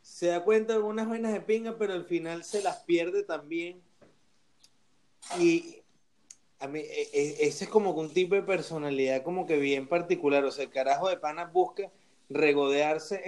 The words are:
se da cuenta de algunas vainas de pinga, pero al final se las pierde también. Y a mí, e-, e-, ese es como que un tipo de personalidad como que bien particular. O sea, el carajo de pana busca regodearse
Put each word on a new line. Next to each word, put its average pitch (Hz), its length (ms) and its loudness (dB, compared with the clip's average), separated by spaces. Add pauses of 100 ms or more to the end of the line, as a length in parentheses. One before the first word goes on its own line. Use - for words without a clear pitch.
se - 280 -2
da 175 160 0
cuenta 220 300 4
de - 20 4
algunas 214 320 -2
vainas 226 240 -2
de 202 80 -2
pinga, 226 360 -2
pero 208 180 -2
al 175 100 -6
final 170 400 -4
se 208 180 -4
las 180 220 0
pierde 175 400 2
también. 170 560 -6 (1600)
Y 170 380 2 (800)
a 139 80 -8
mí, 151 120 -8
e-, 147 320 -6
e-, 147 340 0
ese 143 180 -2
es 185 60 -12
como 202 240 4
que 156 60 -2
un 156 120 -6
tipo 185 240 2
de 196 60 2
personalidad 143 800 -2
como 180 200 -4
que 160 120 2
bien 139 320 0
particular. 170 560 2
O 131 80 0
sea, 139 140 -6
el - 40 -18
carajo 139 380 0
de 180 80 0
pana 156 300 -6
busca 196 440 0 (380)
regodearse 147 1000 2